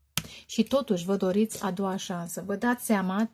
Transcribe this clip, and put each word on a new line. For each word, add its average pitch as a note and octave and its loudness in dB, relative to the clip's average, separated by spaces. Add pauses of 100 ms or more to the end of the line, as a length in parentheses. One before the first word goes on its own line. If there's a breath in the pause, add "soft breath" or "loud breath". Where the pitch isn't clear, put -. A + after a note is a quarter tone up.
(460 loud breath)
Și - 2
totuși G#3+ 2
vă G3 2
doriți G3 2
a G3 0
doua F#3+ -2
șansă. F3 -8
Vă G3+ -4
dați A#3+ 0
seama, G3 2